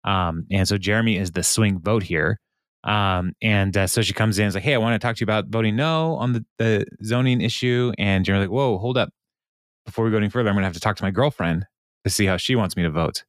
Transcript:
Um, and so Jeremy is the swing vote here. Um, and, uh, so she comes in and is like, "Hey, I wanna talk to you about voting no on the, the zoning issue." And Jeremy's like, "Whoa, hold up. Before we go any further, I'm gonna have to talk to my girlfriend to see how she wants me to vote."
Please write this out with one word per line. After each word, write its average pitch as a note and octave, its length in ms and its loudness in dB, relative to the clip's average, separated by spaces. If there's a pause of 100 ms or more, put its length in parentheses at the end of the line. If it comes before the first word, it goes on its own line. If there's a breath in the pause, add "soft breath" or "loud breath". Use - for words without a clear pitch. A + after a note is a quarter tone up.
Um, F2 440 -2
and F#2+ 180 0
so G2+ 120 0
Jeremy G#2+ 380 0
is F2+ 160 -4
the F2 100 -2
swing G2+ 360 0
vote G#2 220 0
here. E2+ 380 -2 (460)
Um, F#2+ 460 0 (100)
and, G2 360 2
uh, F#2+ 100 2
so A2+ 140 0
she G2+ 100 0
comes A2 260 0
in G#2 60 2
and G#2 60 2
is F#2 60 -4
like, F#2+ 100 -4
"Hey, D3 80 2
I C3 40 2
wanna A2+ 220 0
talk A#2 160 -2
to - 60 -8
you - 40 0
about G#2+ 220 0
voting A2 300 0
no D#3+ 400 0
on B2 160 0
the, A2+ 120 -4 (120)
the A2 280 2 (160)
zoning B2 380 2
issue." B2 580 0
And G2 280 2
Jeremy's G2 240 2
like, F#2+ 40 -4
"Whoa, B2+ 240 0
hold B2 200 -2
up. A2 100 2 (760)
Before - 180 -4
we A2+ 80 2
go A2 60 2
any G#2 100 2
further, A2+ 220 0
I'm G2 60 2
gonna G2 100 2
have F#2 80 -2
to E2+ 80 -10
talk G#2+ 160 -2
to - 60 -6
my G2 80 0
girlfriend F#2+ 540 0 (380)
to G2 60 0
see G2 160 2
how F#2+ 100 2
she B2+ 220 -2
wants G2 180 0
me F2+ 80 0
to E2+ 80 2
vote." D#2+ 380 -2